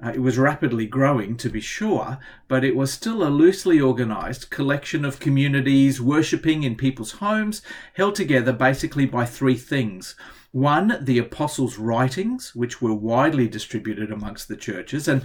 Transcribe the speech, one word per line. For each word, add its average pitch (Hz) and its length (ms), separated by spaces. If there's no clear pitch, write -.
Uh, 117 120
it - 20
was 123 180
rapidly 127 500
growing, 123 500
to 120 120
be 110 120
sure, 139 580
but 131 160
it 131 100
was 135 180
still 226 300
a 147 80
loosely 165 500
organized 117 680
collection 139 540
of 135 160
communities 139 800
worshipping 156 640
in 117 100
people's 131 380
homes, 214 500
held 202 220
together 131 360
basically 135 540
by 120 180
three 127 320
things. 110 600
One, 147 520
the 127 160
apostles' 131 580
writings, 131 800
which 120 260
were 110 140
widely 120 540
distributed 104 640
amongst 104 380
the 110 80
churches, 113 500
and 139 180